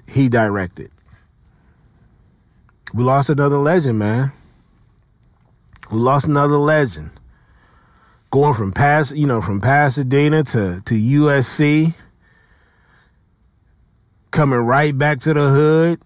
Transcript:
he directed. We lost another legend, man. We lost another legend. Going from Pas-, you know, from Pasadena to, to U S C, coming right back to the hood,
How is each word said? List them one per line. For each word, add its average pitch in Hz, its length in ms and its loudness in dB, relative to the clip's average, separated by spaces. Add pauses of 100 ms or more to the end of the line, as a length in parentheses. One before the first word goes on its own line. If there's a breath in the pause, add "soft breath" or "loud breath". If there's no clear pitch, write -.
he 135 220 0
directed. 104 600 -2 (2000 soft breath)
We 120 100 -2
lost 135 240 2
another 143 300 0
legend, 143 400 0
man. 117 340 -2 (1600 soft breath)
We 110 80 -4
lost 131 280 0
another 143 300 2
legend. 143 540 0 (1200 soft breath)
Going 143 240 2
from 101 180 -6
Pas-, 143 400 0
you 147 140 -2
know, 117 160 -2
from 98 180 -4
Pasadena 143 840 0
to, 95 420 -4
to 117 100 -2
U 143 340 2
S 139 160 0
C, 156 460 0 (2500 soft breath)
coming 139 280 0
right 135 380 0
back 147 240 -2
to 156 140 0
the 143 160 2
hood, 156 560 2